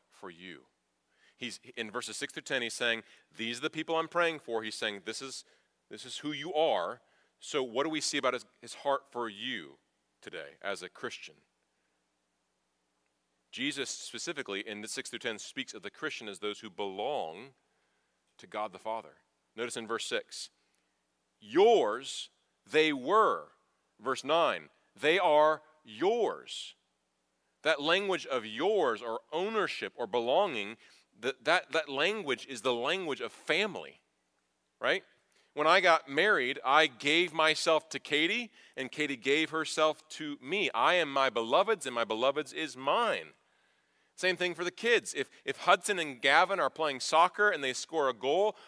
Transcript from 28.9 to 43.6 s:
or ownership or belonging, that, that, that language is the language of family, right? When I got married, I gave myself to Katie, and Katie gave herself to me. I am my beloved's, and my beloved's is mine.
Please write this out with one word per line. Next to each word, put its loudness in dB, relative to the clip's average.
or -6
ownership -4
or -6
belonging, 0
that, -4
that, 2
that 0
language -2
is -10
the 2
language -2
of -6
family, -4
right? 0
When 2
I 8
got 6
married, 2
I 6
gave 2
myself 2
to -8
Katie, -2
and -8
Katie -2
gave 0
herself -2
to -10
me. -2
I 4
am 2
my 2
beloved's, 0
and -6
my 0
beloved's -2
is -8
mine. 0